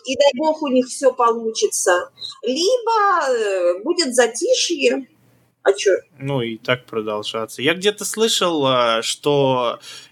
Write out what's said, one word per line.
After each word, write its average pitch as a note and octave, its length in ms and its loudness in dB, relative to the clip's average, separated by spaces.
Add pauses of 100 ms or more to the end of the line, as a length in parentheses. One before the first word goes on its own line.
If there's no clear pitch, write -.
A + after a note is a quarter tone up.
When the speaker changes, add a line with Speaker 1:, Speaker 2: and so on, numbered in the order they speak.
Speaker 1:
и C4 120 -2
дай C#4+ 180 6
бог D#4 280 0
у D4 60 -2
них B3 180 2
все B3+ 260 2
получится. A3 960 0 (340)
Либо, G4+ 840 0
э, G3 540 0
будет D4+ 320 -2
затишье. C4+ 920 0 (560)
А G3 100 4
че? - 180 0 (280)
Speaker 2:
Ну, C3+ 220 -2
и A2+ 160 -4
так B2+ 280 -2
продолжаться. A2 760 -6
Я D3+ 140 2
где-то G3+ 300 -2
слышал, F3+ 640 0
а, A#2+ 360 2
что C3 760 0 (320)